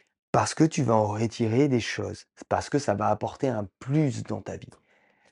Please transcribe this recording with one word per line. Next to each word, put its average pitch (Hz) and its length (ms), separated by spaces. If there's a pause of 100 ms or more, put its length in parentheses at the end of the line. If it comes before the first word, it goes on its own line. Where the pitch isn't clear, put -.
(320)
Parce 113 220
que 156 100
tu 160 180
vas 117 140
en 107 100
retirer 113 640
des 127 100
choses, 101 480 (220)
parce 98 200
que 147 120
ça 110 140
va 107 160
apporter 107 360
un 110 220 (100)
plus 131 460
dans 107 160
ta 95 160
vie. - 160 (600)